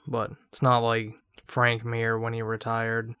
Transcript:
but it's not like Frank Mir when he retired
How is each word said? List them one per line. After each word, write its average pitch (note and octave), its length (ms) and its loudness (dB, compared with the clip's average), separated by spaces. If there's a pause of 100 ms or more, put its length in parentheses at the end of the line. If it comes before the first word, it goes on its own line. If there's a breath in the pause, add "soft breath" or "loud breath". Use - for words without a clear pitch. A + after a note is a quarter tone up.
but A#2 260 -2 (180)
it's - 100 -10
not B2 200 6
like A2+ 340 0 (320)
Frank A#2+ 380 2
Mir A2+ 340 0
when A2+ 160 -4
he A2+ 80 -4
retired A2+ 800 -2